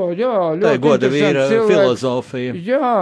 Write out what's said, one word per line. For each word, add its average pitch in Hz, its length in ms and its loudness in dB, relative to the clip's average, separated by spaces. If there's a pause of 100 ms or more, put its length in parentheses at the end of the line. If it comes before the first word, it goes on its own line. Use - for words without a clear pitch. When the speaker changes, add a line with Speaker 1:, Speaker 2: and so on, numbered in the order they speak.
Speaker 1:
jā, 220 240 -2
jā, 175 260 -2
Speaker 2:
Tā 190 160 2
ir 123 80 -4
goda 131 260 2
Speaker 1:
interesants 131 60 -2
Speaker 2:
vīra 143 320 2
Speaker 1:
cilvēks. 220 240 2
Speaker 2:
filozofija. 127 880 0
Speaker 1:
Jā, 247 320 -2 (120)